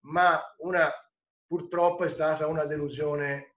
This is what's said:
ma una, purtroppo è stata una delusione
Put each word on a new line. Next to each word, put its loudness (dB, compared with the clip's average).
ma 4
una, 2
purtroppo 0
è 0
stata 0
una -2
delusione -4